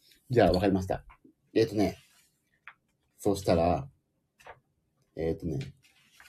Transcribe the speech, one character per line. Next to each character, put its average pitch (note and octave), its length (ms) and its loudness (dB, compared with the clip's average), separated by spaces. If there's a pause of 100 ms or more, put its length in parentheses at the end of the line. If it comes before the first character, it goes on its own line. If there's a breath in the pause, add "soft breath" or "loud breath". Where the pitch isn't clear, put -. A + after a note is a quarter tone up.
(280)
じ A#2 140 4
ゃ F2+ 60 6
あ、 E2+ 40 4
わ F2+ 80 0
か G2+ 60 0
り G2 60 2
ま F#2 100 0
し F#2 40 -8
た。 - 200 -6 (480)
え - 80 4
っ - 40 2
と G2+ 80 -10
ね。 F#2 220 0 (1200)
そ G2+ 160 -2
し F#2+ 100 -6
た G2+ 100 4
ら、 E2+ 340 2 (1300)
え D#2+ 160 -2
っ D#2+ 40 -6
と - 100 -12
ね。 - 280 -6 (540)